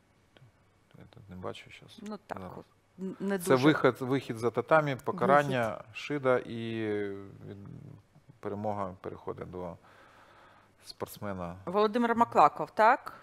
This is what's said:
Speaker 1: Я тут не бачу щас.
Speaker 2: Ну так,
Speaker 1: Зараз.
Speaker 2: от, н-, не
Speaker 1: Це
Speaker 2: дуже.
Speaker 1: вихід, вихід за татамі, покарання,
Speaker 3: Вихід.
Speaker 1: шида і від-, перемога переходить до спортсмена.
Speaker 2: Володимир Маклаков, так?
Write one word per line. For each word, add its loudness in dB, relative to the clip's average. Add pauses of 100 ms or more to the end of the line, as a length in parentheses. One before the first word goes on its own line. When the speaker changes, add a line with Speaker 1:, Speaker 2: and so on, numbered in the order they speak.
(1000)
Speaker 1:
Я -20
тут -20
не -16
бачу -12
щас. -20
Speaker 2:
Ну -14
так, -10
Speaker 1:
Зараз. -12
Speaker 2:
от, -18 (360)
н-, -8
не -2
Speaker 1:
Це -4
Speaker 2:
дуже. 6
Speaker 1:
вихід, 6
вихід -2
за 0
татамі, 2
покарання, 2
Speaker 3:
Вихід. -10
Speaker 1:
шида 0
і -6 (600)
від-, -14 (720)
перемога -4
переходить -10
до -10 (1120)
спортсмена. -10 (100)
Speaker 2:
Володимир 0
Маклаков, 4
так? 4 (100)